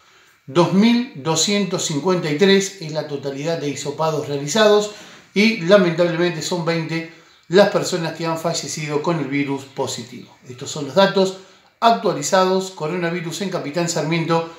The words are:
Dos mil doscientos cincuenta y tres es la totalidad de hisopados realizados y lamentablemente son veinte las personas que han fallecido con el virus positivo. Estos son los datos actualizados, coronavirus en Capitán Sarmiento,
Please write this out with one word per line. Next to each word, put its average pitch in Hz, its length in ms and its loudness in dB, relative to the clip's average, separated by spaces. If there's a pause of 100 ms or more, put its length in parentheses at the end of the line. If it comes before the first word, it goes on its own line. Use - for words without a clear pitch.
(460)
Dos 160 280 2
mil 240 420 4
doscientos 180 720 -2
cincuenta 160 440 0
y 147 80 -2
tres 196 440 2
es 156 120 -10
la 151 140 -4
totalidad 143 500 -4
de 143 120 -4
hisopados 147 600 -4
realizados 208 640 2 (420)
y 214 280 2
lamentablemente 170 840 2
son 170 200 -4
veinte 165 480 -4 (380)
las 196 200 6
personas 165 440 -2
que 165 120 -8
han 160 140 -4
fallecido 151 640 -4
con 165 160 0
el 135 80 -4
virus 139 380 -4
positivo. 120 680 -10 (140)
Estos 127 240 -12
son 147 140 -8
los 135 100 -10
datos 190 440 4 (420)
actualizados, 185 880 2
coronavirus 170 680 -6
en 190 80 -4
Capitán 170 400 -4
Sarmiento, 165 680 0